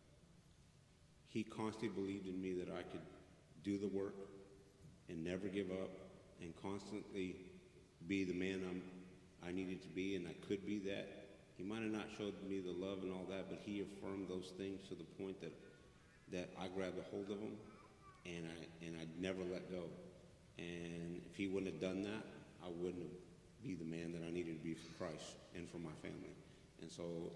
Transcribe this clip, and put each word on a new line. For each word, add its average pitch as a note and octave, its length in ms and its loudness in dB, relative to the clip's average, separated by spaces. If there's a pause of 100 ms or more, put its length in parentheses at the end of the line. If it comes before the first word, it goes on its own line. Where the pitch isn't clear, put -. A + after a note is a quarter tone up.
(1300)
He A2 140 4
constantly A2 460 2
believed G2 380 2
in F#2 140 0
me F#2 120 4
that F2+ 160 2
I F2 140 0
could F2 180 -4 (640)
do G2+ 160 6
the G2+ 100 4
work G2 260 4 (920)
and E2 160 0
never F#2 240 4
give F#2 220 4
up F#2 200 2 (520)
and E2 180 -4
constantly G2 760 0 (720)
be G2 180 8
the F2+ 100 4
man F#2 340 6
I'm, - 800 -4
I - 20 2
needed F#2 300 2
to E2+ 80 -8
be, F#2+ 280 4
and E2+ 120 2
I D#2 60 -2 (120)
could F#2+ 200 4
be G#2 140 4
that." G2 420 0 (340)
He F2+ 60 -4
might A2 200 2
have G#2+ 100 6
not G#2 160 2 (100)
showed G2+ 240 4
me F#2+ 180 4
the F2+ 120 2
love F#2+ 300 2
and F#2 100 4
all F#2 180 0
that, F#2+ 180 2
but F2 160 -2
he G2+ 160 2
affirmed G2 480 0
those F2+ 300 0
things G2 300 0
to F#2 60 -2
the E2 100 -2
point F#2+ 360 -2
that, D#2+ 120 -2 (800)
that F2 260 2
I F#2 100 0
grabbed F#2 300 2
a F2+ 40 2
hold G2+ 280 0
of G2+ 80 2
them, A2 180 -2 (720)
and E2+ 200 0
I, E2 380 -6
and E2 160 -2
I E2 60 -2 (120)
never F#2 260 4
let F2+ 260 0
go. F2+ 140 0 (720)
And E2+ 720 0
if - 80 -10
he G2 100 6
wouldn't F#2+ 260 4
have D#2 80 -2
done F#2 220 4
that, G#2+ 220 2 (400)
I F#2 40 -2
wouldn't F2 340 2
have - 600 -8
be F#2 120 0
the E2 100 -2
man E2 280 2
that E2+ 140 0
I E2 40 0
needed E2 280 2
to D#2 60 -4
be E2 100 4
for E2 240 -6
Christ E2+ 380 -2 (180)
and E2+ 140 -2
for E2+ 100 -4
my E2 140 -2 (100)
family. F2 320 -4 (460)
And E2 100 -6
so E2+ 460 0